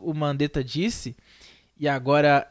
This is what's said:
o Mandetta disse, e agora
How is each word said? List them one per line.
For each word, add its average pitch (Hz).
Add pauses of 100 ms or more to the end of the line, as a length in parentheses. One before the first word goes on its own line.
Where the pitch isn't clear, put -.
o 160
Mandetta 147
disse, 165 (640)
e 147
agora 143